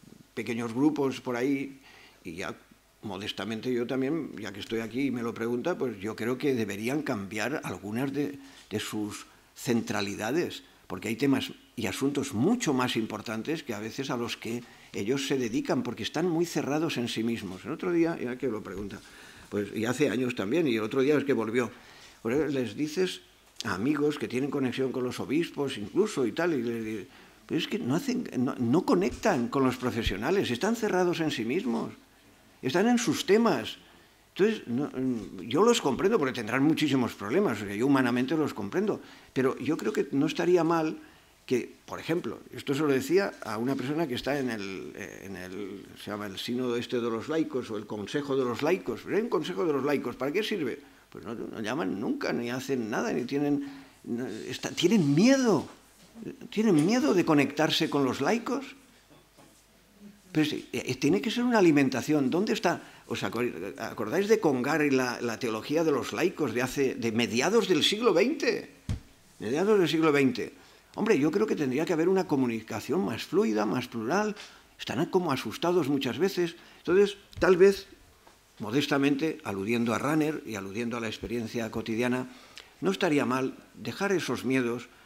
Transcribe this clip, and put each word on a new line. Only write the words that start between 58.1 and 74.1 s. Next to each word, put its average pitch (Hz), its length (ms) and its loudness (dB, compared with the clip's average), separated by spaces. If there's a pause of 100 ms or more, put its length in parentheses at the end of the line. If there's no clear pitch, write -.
laicos. 233 560 -2 (1500)
Pero 156 140 4
sí, - 260 -6
eh, 123 240 -4
tiene 160 240 2
que 220 120 -2
ser 240 120 -2
una 240 140 4
alimentación. 143 720 4
¿Dónde 185 240 2
está? - 280 0 (260)
¿Os 117 160 -6
acor-, 98 560 -4
acordáis 113 500 -2
de 220 100 6
Congar 147 440 2
y 143 80 4
la, 127 280 2
la 117 180 -4
teología 120 460 0
de 160 80 4
los 117 220 -2
laicos 135 400 0
de 120 80 0
hace, 131 340 0
de 113 160 -2
mediados 123 560 2
del 160 160 4
siglo 214 300 4
veinte? 240 580 2 (680)
Mediados 175 400 2
del 165 100 6
siglo 160 240 4
veinte. 127 400 2 (420)
Hombre, 214 240 4
yo 151 120 4
creo 208 160 2
que 214 80 2
tendría 147 300 0
que 180 80 0
haber 165 140 2
una 190 200 4
comunicación 127 760 0
más 123 200 -4
fluida, 214 420 2
más 123 240 -2
plural. 180 460 -2 (440)